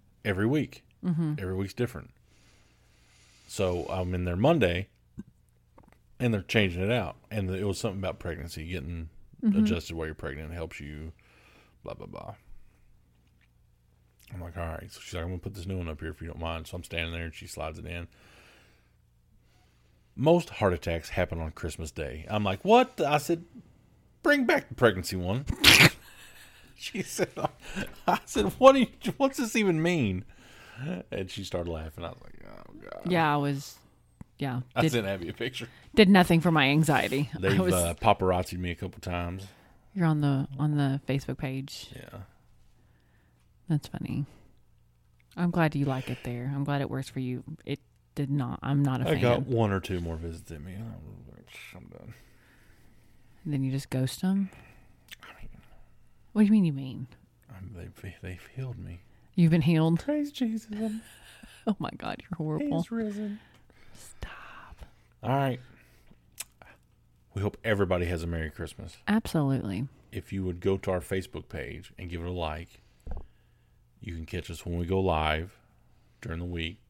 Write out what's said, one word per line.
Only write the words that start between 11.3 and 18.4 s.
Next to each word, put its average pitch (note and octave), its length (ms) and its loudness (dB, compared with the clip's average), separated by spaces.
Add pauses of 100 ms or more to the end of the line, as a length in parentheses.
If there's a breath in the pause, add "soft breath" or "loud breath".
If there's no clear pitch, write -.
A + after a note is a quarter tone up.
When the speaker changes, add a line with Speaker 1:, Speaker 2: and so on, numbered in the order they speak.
Speaker 1:
blah, - 120 -10
blah, G1+ 120 -14
blah. G1+ 280 -12 (2000)
I'm F#2 100 -10
like, E2+ 140 -12
"All E2+ 100 -4
right." D#2+ 260 -8
So - 80 -18
she's - 140 -14
like, E2+ 80 -4
"I'm E2+ 80 -4
gonna F2+ 80 -6
put G2 160 -8
this F2+ 120 -10
new F#2+ 120 -4
one E2+ 100 -4
up D#2 120 -8
here E2 100 -6
if - 120 -12
you E2 60 -8
don't D#2+ 120 -10
mind." E2 260 -4
So F#2 100 -12
I'm F2 80 -10
standing E2 280 -4
there, E2+ 120 -6
and E2 100 -8
she - 120 -16
slides D#2+ 320 -8
it D#2+ 80 -12
in. F2 200 -8 (2000 soft breath)